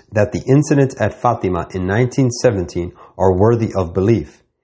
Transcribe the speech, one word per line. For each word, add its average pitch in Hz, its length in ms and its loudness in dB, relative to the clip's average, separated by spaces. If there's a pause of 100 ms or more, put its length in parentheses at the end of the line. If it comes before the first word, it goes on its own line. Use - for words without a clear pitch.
(120)
that 104 200 2
the - 140 -6
incidents 139 540 2
at 107 180 -4
Fatima 95 540 -2
in 92 140 -6
nineteen 120 440 0
seventeen 90 600 -2 (240)
are 92 220 2
worthy 113 360 2
of 87 200 -4
belief, 95 480 0 (220)